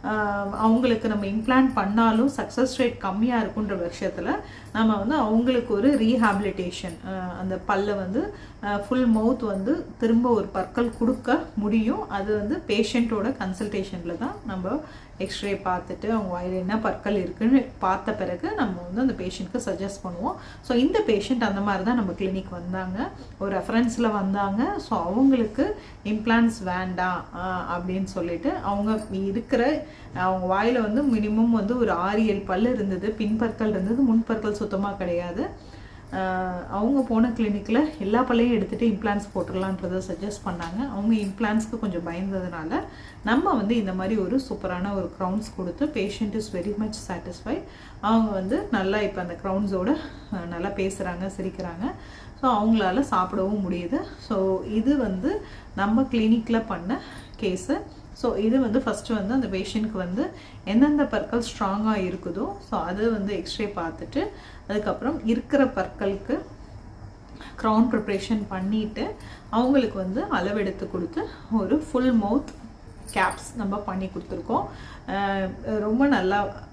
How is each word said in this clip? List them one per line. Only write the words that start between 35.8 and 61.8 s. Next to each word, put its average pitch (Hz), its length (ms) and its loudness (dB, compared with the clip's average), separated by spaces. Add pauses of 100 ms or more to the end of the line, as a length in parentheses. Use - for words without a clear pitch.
அ, 190 40 -4 (540)
அவங்க 240 300 2
போன 226 280 4
கிளினிக்ல 220 720 0
எல்லா 220 240 2
பல்லையும் 240 280 4
எடுத்துட்டு 226 360 2
இம்ப்ளான்ட்ஸ் 202 480 0
போட்டுடலான்றதை 185 720 -2
சஜஸ்ட் 185 420 -6
பண்ணாங்க. 175 420 -4
அவங்க 214 240 2
இம்ப்ளான்ட்ஸ்க்கு 214 640 0
கொஞ்சம் 175 280 -4
பயந்ததுனால, 180 720 -4 (440)
நம்ம 302 300 4
வந்து 226 220 2
இந்த 190 180 0
மாதிரி 196 280 0
ஒரு 240 280 2
சூப்பரான 190 460 -4
ஒரு 175 240 -2
கிரவுன்ஸ் 196 260 -2 (120)
கொடுத்து, 180 280 -2
patient 214 560 -2
is - 0 - (120)
very 185 260 -4
much 214 140 -2 (140)
satisfied. 190 540 -6 (400)
அவங்க 220 300 4
வந்து 196 400 -2
நல்லா 196 280 2
இப்ப 190 220 -2
அந்த 175 220 -6
கிரவுன்ஸோட, 190 440 0 (460)
அ, 175 160 -6
நல்லா 170 200 -4
பேசுறாங்க, 190 680 -4
சிரிக்கிறாங்க. 185 540 -6 (500)
So, 262 100 4
அவங்களால 214 480 4
சாப்பிடவும் 190 720 0
முடியுது. 175 300 -2 (180)
So, 190 440 0
இது 226 340 2
வந்து 233 480 0 (300)
நம்ம 214 260 4
கிளினிக்ல 226 640 4
பண்ண 190 340 -4 (380)
கேஸு. 202 420 0 (320)
So, 233 220 -2
இது 226 240 4
வந்து 247 220 4
ஃபர்ஸ்ட் 208 280 -4
வந்து 214 240 0
அந்த 262 140 2
பேஷண்ட்க்கு 196 440 -2
வந்து 190 400 -2 (340)
எந்தெந்த 285 380 6
பற்கள் 226 360 0
ஸ்ட்ராங்கா 214 540 0